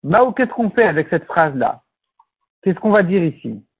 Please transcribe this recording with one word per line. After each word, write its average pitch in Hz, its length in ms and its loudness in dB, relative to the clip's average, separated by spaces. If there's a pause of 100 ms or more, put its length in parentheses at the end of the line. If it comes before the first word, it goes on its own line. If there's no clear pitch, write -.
Mao, 226 300 2
qu'est-ce - 180 -2
qu'on 233 180 -4
fait 220 180 2
avec 156 220 -2
cette 165 160 -2
phrase-là ? 139 560 -2 (800)
Qu'est-ce 185 180 -2
qu'on 214 120 0
va 208 100 4
dire 180 220 0
ici ? 113 420 -6 (140)